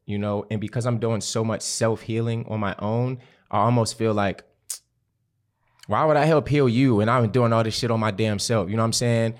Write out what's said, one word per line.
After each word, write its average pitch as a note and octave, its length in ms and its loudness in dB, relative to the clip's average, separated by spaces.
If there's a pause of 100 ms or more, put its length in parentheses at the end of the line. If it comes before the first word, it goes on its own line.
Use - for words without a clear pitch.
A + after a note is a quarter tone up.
you G#2 100 -4
know? G#2 320 -4
And A2 100 -4
because A2+ 280 -4
I'm A#2 120 -2
doing A2+ 220 -2
so A2+ 220 -4
much A2 180 -4
self-healing A2+ 880 -2
on A2 100 -4
my G2 200 -4
own, A#2+ 400 -2 (320)
I G#2 80 0
almost A#2 360 2
feel A2+ 200 0
like, G2+ 280 -2 (1400)
why G#2+ 200 0
would D3+ 120 4
I C#3+ 80 4
help D#3 220 4
heal C#3 200 4
you B2 280 4
when G#2 140 4
I'm A#2+ 200 4
doing A#2 240 2
all A2+ 100 4
this A2 140 -2
shit A#2 140 -2
on A2 80 0
my A2 100 0
damn G#2 300 -2
self? G#2 300 -2
You G#2 60 -4
know A2+ 60 0
what A2+ 60 2
I'm A2 60 -2
saying? A2+ 460 0